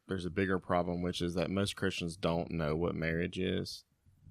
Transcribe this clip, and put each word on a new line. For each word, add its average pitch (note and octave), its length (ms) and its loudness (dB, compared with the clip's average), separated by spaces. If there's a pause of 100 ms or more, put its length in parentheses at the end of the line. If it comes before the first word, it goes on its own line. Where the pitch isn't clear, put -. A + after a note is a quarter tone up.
there's F#2+ 180 -2
a F2 60 -2
bigger F#2+ 300 2
problem, F2 420 2
which F2+ 180 -2
is F2 140 0
that E2 160 2
most G2 240 2
Christians F2+ 420 -2
don't E2+ 360 0
know D#2 240 0
what E2 180 0
marriage E2+ 460 -2
is. F#2 420 -2 (480)